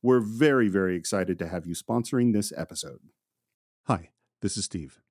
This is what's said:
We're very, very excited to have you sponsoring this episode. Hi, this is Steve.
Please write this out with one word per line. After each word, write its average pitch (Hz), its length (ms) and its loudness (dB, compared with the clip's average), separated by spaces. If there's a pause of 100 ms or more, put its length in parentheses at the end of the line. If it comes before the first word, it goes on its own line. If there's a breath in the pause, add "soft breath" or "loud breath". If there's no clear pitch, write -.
We're 123 200 6
very, 117 480 4
very 92 260 2
excited 90 460 -2
to 82 80 -6
have 87 180 -8
you 85 80 -6
sponsoring 120 580 0
this 104 240 0
episode. - 440 -10 (840)
Hi, 85 240 -4 (320)
this 101 140 -4
is 101 100 -6
Steve. 78 340 -12 (100)